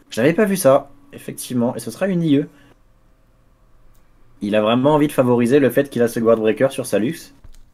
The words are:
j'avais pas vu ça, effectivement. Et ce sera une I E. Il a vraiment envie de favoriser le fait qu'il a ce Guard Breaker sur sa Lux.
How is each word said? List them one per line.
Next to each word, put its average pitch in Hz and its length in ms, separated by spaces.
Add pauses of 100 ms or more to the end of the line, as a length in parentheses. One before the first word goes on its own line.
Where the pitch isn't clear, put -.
(100)
j'avais 135 220
pas 214 120
vu 196 120
ça, 139 340 (220)
effectivement. 127 640
Et 117 40
ce 117 100
sera 185 180
une 175 140
I 147 160
E. 165 100 (1900)
Il 104 140
a 107 80
vraiment 127 320
envie 147 140
de - 40
favoriser 123 460
le 131 120
fait 139 200
qu'il 117 120
a 117 60
ce 120 120
Guard 113 180
Breaker 110 320
sur 120 160
sa 101 120
Lux. 131 360 (400)